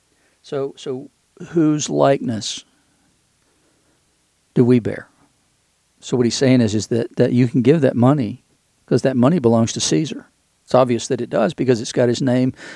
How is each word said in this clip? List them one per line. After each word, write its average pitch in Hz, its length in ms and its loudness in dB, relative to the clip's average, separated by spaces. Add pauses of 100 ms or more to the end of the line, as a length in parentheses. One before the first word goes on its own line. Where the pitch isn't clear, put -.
(420)
So, 139 340 -8
so 135 340 -12 (400)
whose 151 380 0
likeness 139 760 -2 (1900)
do 123 100 4
we 123 160 4
bear? 104 280 -10 (920)
So - 160 -6
what 120 100 2
he's 110 80 -2
saying 127 260 4
is, 107 140 0
is 107 140 -4
that, - 280 -4
that - 160 2
you 123 160 2
can 127 140 0
give 147 200 4
that 127 140 2
money 127 480 0 (420)
'cause 131 160 0
that 131 140 -2
money 135 220 2
belongs 117 360 2
to 113 60 -6
Caesar. 156 460 -4 (380)
It's - 100 -12
obvious 123 340 2
that 120 120 -4
it 117 100 -10
does - 240 -2
because 123 260 0
it's - 120 -10
got 123 160 0
his 123 120 -2
name, 127 340 0 (220)